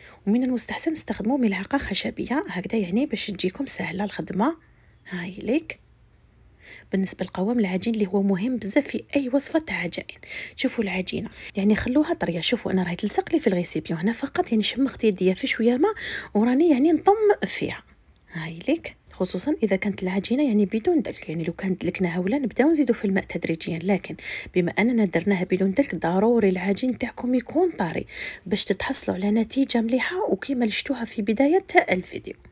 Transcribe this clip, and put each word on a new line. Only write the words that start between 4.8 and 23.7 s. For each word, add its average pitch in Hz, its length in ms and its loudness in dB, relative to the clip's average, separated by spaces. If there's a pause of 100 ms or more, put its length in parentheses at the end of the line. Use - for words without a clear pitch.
هاي 180 300 -8
ليك 294 420 -2 (1120)
بالنسبه 190 320 -2
لقوام 202 340 -2
العجين 190 360 0
اللي 208 120 0
هو 196 160 0
مهم 196 340 0
بزاف 214 320 0
في - 160 -6 (120)
اي 277 160 0
وصفه 277 260 0
تاع - 180 -4
عجائن. - 420 -8 (380)
شوفوا 247 280 -2
العجينه 185 460 -4 (260)
يعني 202 200 4
خلوها 302 380 2
طريه. 175 260 -2
شوفوا - 320 -2
انا 185 100 4
راهي 175 140 -2
تلصق - 360 -2
لي 330 80 4
في - 60 0
الغيسيبيون 175 540 0
هنا 202 120 2
فقط - 380 -4
يعني 220 120 4
شمخت 247 420 0
يديا 185 300 4
في - 120 -6
شويه 240 300 2
ما 311 120 4 (460)
وراني 254 360 6
يعني 294 220 6
نطم 415 540 4
فيها. - 360 -4 (500)
هاي 165 260 -10 (100)
ليك 320 280 -2 (160)
خصوصًا 190 500 -2
اذا 190 140 4
كانت 190 260 -2
العجينه 202 460 0
يعني 208 180 4
بدون 226 360 2
دلك، - 260 -10
يعني 160 160 -4
لو 170 80 -2
كانت 185 300 -4
دلكناها 180 360 -2
ولا 196 200 0
نبداو 269 320 2
نزيدوا 285 240 4
في - 100 -6
الماء 196 200 0
تدريجيا، 165 580 -4